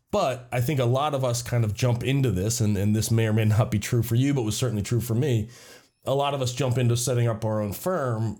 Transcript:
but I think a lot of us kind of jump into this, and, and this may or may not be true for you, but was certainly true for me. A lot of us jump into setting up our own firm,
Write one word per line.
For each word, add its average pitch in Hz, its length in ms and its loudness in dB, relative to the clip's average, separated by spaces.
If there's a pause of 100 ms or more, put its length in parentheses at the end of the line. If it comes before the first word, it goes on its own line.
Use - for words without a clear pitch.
(100)
but 156 420 -2
I 127 80 0
think 135 200 0
a 123 40 2
lot 139 300 2
of 131 100 -2
us 120 180 -2
kind 120 220 0
of 104 100 -2
jump 120 280 0
into 131 280 2
this, 98 300 0
and, 104 160 2
and 104 200 2
this 107 140 0
may 113 160 2
or 107 60 2
may 110 140 2
not 107 240 2
be 107 80 0
true 117 240 0
for 113 120 -2
you, 131 200 2
but 131 80 0
was 107 140 -4
certainly 104 260 -2
true 117 180 -2
for 113 140 -2
me. 117 340 0 (560)
A 135 100 0
lot 139 200 0
of 135 80 -2
us 123 100 -2
jump - 260 0
into 120 180 2
setting 120 320 0
up 110 160 -4
our 107 160 -2
own 104 120 -4
firm, 120 680 -4